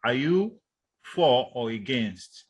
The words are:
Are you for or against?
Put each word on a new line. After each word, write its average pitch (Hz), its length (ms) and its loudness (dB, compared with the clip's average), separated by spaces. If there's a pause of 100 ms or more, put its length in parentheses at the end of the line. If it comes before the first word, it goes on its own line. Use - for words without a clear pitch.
Are 120 100 0
you 175 460 0 (440)
for 131 500 2
or 120 180 -4
against? 110 800 -6